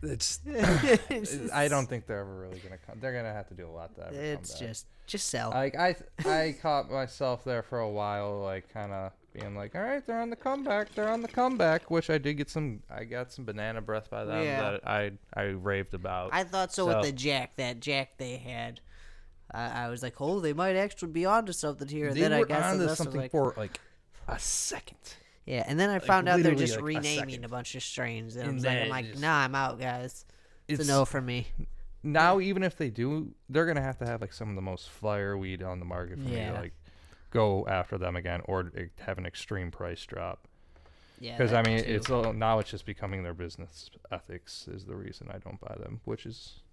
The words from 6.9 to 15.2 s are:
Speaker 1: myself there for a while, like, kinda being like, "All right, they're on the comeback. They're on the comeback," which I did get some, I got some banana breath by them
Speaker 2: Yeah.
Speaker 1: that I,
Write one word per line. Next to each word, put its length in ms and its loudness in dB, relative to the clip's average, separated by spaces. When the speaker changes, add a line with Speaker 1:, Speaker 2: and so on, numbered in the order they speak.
Speaker 1:
myself 540 -2
there 180 0
for 180 -4
a 100 0
while, 500 -2
like, 320 -4
kinda 400 -6
being 220 -8
like, 220 -8
"All 60 -2
right, 240 -2
they're 140 -2
on 100 -4
the 60 -6
comeback. 580 -2
They're 160 0
on 120 0
the 60 -4
comeback," 640 4
which 200 2
I 80 4
did 160 0
get 160 -4
some, 400 -4
I 140 -8
got 280 -8
some 120 -12
banana 380 -4
breath 280 -2
by 140 -4
them 180 0
Speaker 2:
Yeah. 300 0
Speaker 1:
that 160 -6
I, 240 0